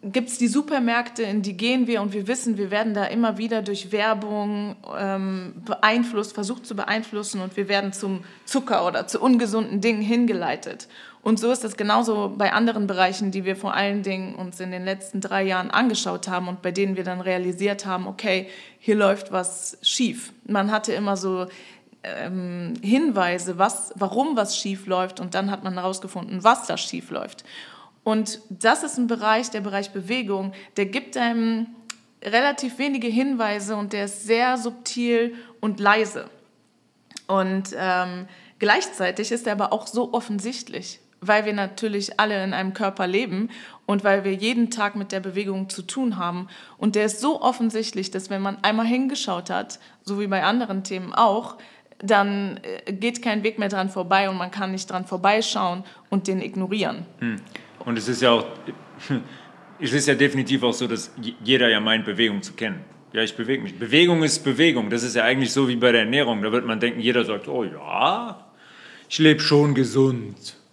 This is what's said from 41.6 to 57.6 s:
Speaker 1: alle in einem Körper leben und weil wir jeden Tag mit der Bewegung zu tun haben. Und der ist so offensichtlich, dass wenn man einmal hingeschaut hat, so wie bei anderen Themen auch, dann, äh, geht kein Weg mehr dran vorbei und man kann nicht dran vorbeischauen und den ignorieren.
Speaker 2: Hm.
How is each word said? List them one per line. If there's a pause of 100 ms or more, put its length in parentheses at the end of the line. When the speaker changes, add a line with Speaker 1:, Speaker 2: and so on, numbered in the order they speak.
Speaker 1:
alle
in
einem
Körper
leben (340)
und
weil
wir
jeden
Tag
mit
der
Bewegung
zu
tun
haben. (300)
Und
der
ist
so
offensichtlich,
dass
wenn
man
einmal
hingeschaut
hat, (240)
so
wie
bei
anderen
Themen
auch, (400)
dann, (280)
äh,
geht
kein
Weg
mehr
dran
vorbei
und
man
kann
nicht
dran
vorbeischauen (240)
und
den
ignorieren. (140)
Speaker 2:
Hm. (480)